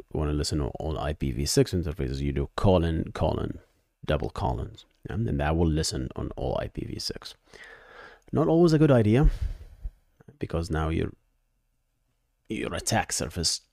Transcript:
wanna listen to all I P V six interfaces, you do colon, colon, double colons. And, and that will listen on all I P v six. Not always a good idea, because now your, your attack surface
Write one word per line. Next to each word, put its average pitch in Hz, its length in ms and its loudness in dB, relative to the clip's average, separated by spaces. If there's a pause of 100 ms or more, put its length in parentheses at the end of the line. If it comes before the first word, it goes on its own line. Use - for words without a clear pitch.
(120)
wanna 76 200 -2
listen 73 260 -2
to 69 80 -2 (120)
all 73 180 -6
I 73 160 -4
P 69 200 -4
V 65 120 -4
six - 280 2
interfaces, 69 480 -4
you 71 120 -2
do 69 220 -2
colon, 85 600 2
colon, - 440 -2 (460)
double - 260 0
colons. - 540 -6 (240)
And, 113 200 -2
and 69 120 0
that 78 160 2
will 85 120 4
listen 76 480 -2
on - 200 -6
all - 240 -4
I - 80 -6
P - 160 -8
v - 140 -10
six. - 360 -10 (1000)
Not 151 160 2
always 165 240 6
a 156 60 6
good 151 120 8
idea, 120 400 6 (1080)
because 85 320 -4
now 80 200 -2
your, 82 220 -2 (1400)
your - 260 -6
attack - 380 0
surface - 500 -4 (100)